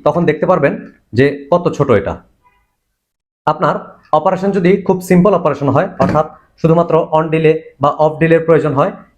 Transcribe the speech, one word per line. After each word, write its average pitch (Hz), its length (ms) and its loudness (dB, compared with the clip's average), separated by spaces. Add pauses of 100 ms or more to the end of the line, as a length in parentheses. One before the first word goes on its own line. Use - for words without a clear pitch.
তখন 156 260 0
দেখতে 151 180 -2
পারবেন 170 260 0 (400)
যে 123 120 2 (260)
কত 175 140 0 (120)
ছোট 131 120 0 (100)
এটা। 85 140 -8 (1300)
আপনার 156 280 -2 (420)
অপারেশন 185 400 -2
যদি 180 140 2 (160)
খুব 185 100 0 (120)
সিম্পল 180 240 4
অপারেশন 143 360 -2
হয়, 160 180 0 (120)
অর্থাৎ 151 260 0 (320)
শুধুমাত্র 165 360 2 (240)
on 160 160 2
delay 160 220 2 (240)
বা 143 100 2 (140)
off 156 160 0
delay-র 160 280 2
প্রয়োজন 156 260 2
হয়, 160 180 0 (260)